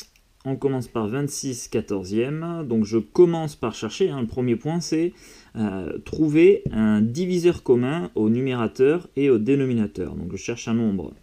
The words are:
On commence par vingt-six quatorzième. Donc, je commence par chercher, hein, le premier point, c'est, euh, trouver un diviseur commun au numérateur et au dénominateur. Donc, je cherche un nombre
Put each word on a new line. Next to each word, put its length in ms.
On 100
commence 320
par 200
vingt-six 600
quatorzième. 1000
Donc, 180
je 140
commence 560
par 180
chercher, 360
hein, 120
le 60
premier 280
point, 260
c'est, 320
euh, 500
trouver 560
un 300
diviseur 600
commun 500
au 160
numérateur 840
et 160
au 80
dénominateur. 760
Donc, 160
je 60
cherche 300
un 80
nombre 480